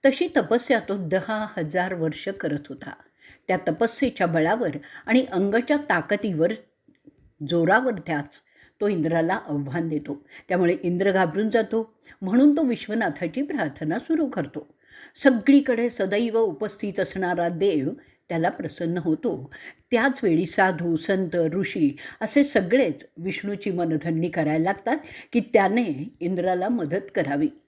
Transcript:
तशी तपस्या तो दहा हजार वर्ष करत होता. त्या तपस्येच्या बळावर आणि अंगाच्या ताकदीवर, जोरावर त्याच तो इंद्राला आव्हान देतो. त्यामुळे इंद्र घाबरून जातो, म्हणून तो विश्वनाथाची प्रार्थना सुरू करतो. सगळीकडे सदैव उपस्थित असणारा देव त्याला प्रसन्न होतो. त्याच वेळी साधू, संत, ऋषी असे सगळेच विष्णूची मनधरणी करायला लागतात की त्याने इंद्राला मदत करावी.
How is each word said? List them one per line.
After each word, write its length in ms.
तशी 220
तपस्या 420
तो 280
दहा 400
हजार 360
वर्ष 360
करत 300
होता. 200
त्या 100
तपस्येच्या 720
बळावर 420
आणि 260
अंगाच्या 460
ताकदीवर, 760
जोरावर 440
त्याच 480
तो 60
इंद्राला 460
आव्हान 540
देतो. 400
त्यामुळे 340
इंद्र 280
घाबरून 380
जातो, 460
म्हणून 360
तो 60
विश्वनाथाची 800
प्रार्थना 580
सुरू 280
करतो. 480
सगळीकडे 680
सदैव 500
उपस्थित 600
असणारा 500
देव 400
त्याला 200
प्रसन्न 480
होतो. 540
त्याच 320
वेळी 220
साधू, 520
संत, 380
ऋषी 640
असे 220
सगळेच 640
विष्णूची 540
मनधरणी 580
करायला 340
लागतात 340
की 60
त्याने 800
इंद्राला 500
मदत 460
करावी. 320